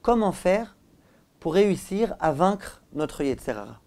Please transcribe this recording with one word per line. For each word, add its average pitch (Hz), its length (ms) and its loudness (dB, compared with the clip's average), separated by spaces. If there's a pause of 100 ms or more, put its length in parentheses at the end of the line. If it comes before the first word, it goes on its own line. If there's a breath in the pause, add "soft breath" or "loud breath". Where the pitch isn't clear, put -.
comment 226 320 2
faire 202 460 -2 (600 soft breath)
pour 165 120 -4
réussir 202 680 2
à 160 120 2
vaincre 190 500 0 (120)
notre 151 280 -4
Yetzer 135 300 -4
Hara. 107 340 -10